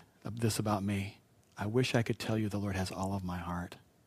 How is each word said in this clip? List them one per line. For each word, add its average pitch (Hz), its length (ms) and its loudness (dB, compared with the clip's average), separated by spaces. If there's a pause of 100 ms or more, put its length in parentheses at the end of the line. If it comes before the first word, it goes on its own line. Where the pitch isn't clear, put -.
(240)
of 113 160 -6
this 113 180 4
about 104 240 2
me. 101 360 -2 (400)
I 101 80 -2
wish 123 280 2
I 120 80 6
could 113 160 -2
tell 110 200 0
you 110 100 2
the 104 100 -4
Lord 101 160 0
has 95 160 0
all 95 240 -2
of 98 80 -2
my 90 140 -4
heart. 87 400 -6 (300)